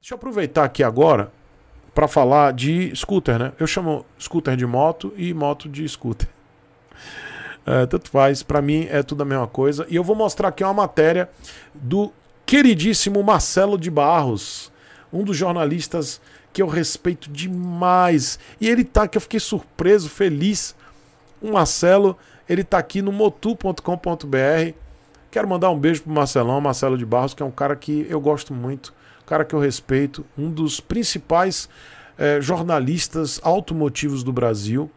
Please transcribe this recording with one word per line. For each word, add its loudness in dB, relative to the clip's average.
Deixa -12
eu -12
aproveitar 0
aqui 0
agora 4
pra 2
falar 6
de -2
scooter, 0
né? -4
Eu 0
chamo -4
scooter -4
de -2
moto 0
e -6
moto -4
de -10
scooter. -4
É, 2
tanto -6
faz, 2
pra -2
mim 0
é 0
tudo -6
a -2
mesma -2
coisa. 0
E -4
eu 0
vou 0
mostrar -2
aqui -6
uma -2
matéria 2
do -2
queridíssimo 4
Marcelo 2
de -6
Barros, 0
um -4
dos -2
jornalistas -2
que -2
eu 2
respeito -4
demais. 0
E 2
ele 4
tá, 2
que -2
eu 0
fiquei -4
surpreso, 0
feliz. -2
O -6
Marcelo, 4
ele 0
tá 0
aqui -2
no -2
motu 0
ponto -6
com -4
ponto -6
B 0
R. 2
Quero 0
mandar 2
um 0
beijo 2
pro -8
Marcelão, 0
Marcelo 0
de -6
Barros, 0
que -12
é -6
um -6
cara -4
que -6
eu -4
gosto -2
muito, -10
um -20
cara 0
que -4
eu 2
respeito, -2
um -4
dos -2
principais, -2
eh, 0
jornalistas -2
automotivos -2
do -4
Brasil -2